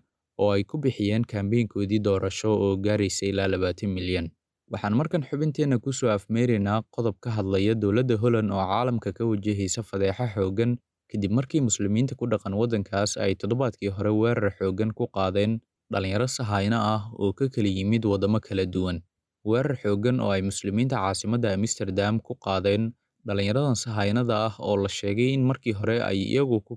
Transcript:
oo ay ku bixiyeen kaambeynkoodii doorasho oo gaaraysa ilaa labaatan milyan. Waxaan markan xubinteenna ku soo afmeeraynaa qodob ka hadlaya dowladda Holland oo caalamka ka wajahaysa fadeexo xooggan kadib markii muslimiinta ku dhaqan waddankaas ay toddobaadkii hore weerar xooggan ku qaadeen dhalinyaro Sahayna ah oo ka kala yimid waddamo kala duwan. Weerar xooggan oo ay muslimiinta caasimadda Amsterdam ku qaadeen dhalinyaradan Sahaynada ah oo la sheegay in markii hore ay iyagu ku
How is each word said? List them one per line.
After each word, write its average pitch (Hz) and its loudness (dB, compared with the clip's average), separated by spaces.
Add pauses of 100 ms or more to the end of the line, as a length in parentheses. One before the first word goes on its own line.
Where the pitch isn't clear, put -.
(400)
oo 101 4
ay 101 2
ku - -8
bixiyeen 117 0
kaambeynkoodii 104 0
doorasho 101 0
oo 98 2
gaaraysa 101 0
ilaa 98 0
labaatan 92 0
milyan. 90 -2 (440)
Waxaan 104 -2
markan 156 0
xubinteenna 147 0
ku 139 -6
soo 127 0
afmeeraynaa 110 0
qodob 113 -2
ka 123 -6
hadlaya 101 2
dowladda 113 2
Holland 110 2
oo 98 0
caalamka 107 0
ka 113 -6
wajahaysa 101 -2
fadeexo 98 0
xooggan 110 0 (340)
kadib 101 -2
markii 139 0
muslimiinta 113 0
ku 123 -4
dhaqan 104 -2
waddankaas 104 0
ay 98 0
toddobaadkii 110 -2
hore 101 0
weerar 107 2
xooggan 98 0
ku 123 -4
qaadeen 101 0 (320)
dhalinyaro 98 0
Sahayna 104 0
ah 107 0 (120)
oo 98 0
ka 139 -2
kala 104 0
yimid 104 0
waddamo 101 2
kala 95 -2
duwan. 92 -2 (480)
Weerar 127 0
xooggan 104 0
oo 104 0
ay 95 2
muslimiinta 104 0
caasimadda 104 -2
Amsterdam 101 0
ku - -8
qaadeen 101 0 (320)
dhalinyaradan 110 0
Sahaynada 110 0 (140)
ah 107 -6
oo 104 -2
la 101 0
sheegay 104 0
in 131 2
markii 113 0
hore 113 0
ay 98 0 (160)
iyagu 127 2
ku - -14